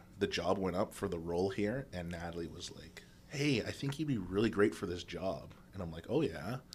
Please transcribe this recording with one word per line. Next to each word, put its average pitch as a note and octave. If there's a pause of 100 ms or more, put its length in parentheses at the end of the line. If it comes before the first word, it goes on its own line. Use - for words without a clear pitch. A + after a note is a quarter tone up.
(180)
the G2
job F2+
went F#2
up G#2+
for G2+
the F2
role E2+
here, G#2
and F2
Natalie E2+
was E2+
like, - (240)
"Hey, C#3+
I G#2+
think C#3
you'd D3+
be B2
really G2
great G2
for G2+
this F2
job." E2+ (220)
And F#2+
I'm E2+
like, E2+
"Oh, D3
yeah?" F2+ (180)